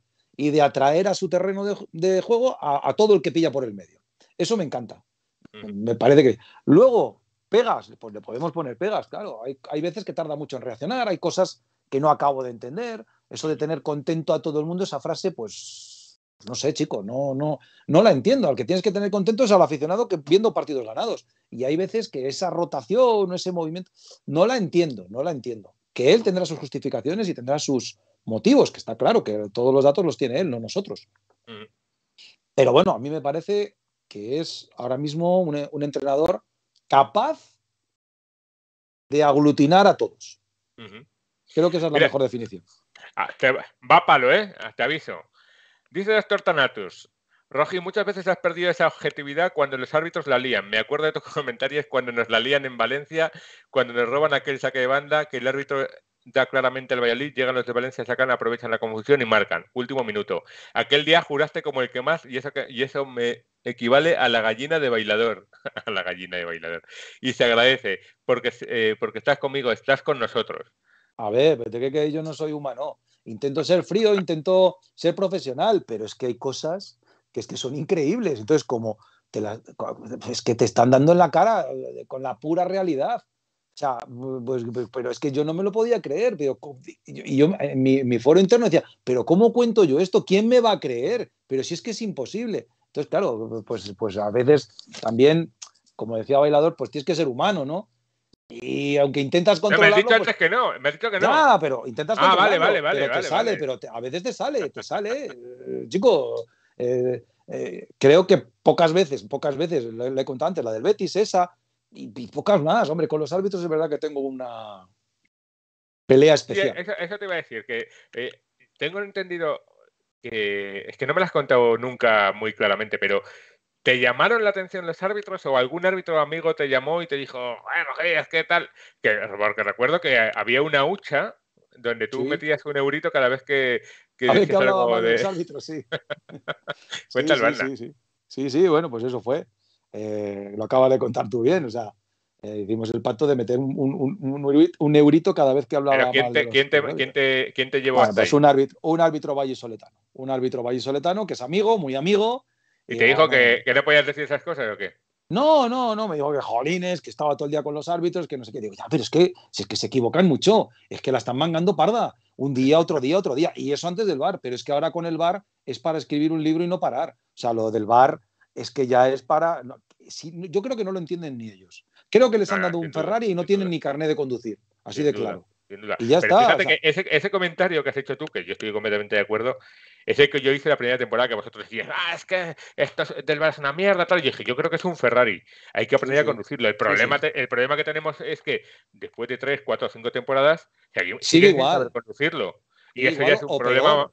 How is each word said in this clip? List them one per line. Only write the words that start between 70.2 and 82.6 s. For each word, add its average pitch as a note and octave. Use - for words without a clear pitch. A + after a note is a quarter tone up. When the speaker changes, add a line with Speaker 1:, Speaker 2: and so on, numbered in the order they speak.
Speaker 1:
A A2+
ver, C3+
pero A2+
¿de A#2
qué, C3
que D3+
yo D#3+
no D#3
soy D3+
humano? C#3
Intento C3+
ser E3
frío, G#3
intento F#3
ser E3+
profesional, E3+
pero G#2+
es G2+
que -
hay A#2+
cosas D#3
que -
es G#2+
que -
son C3
increíbles. D#3+
Entonces, C#3
como A2+
te G#2+
la, G#2+
es A#2+
que A#2+
te A#2
están B2
dando C3+
en F3
la E3+
cara, F#3
eh, B2+
con C3
la B2+
pura E3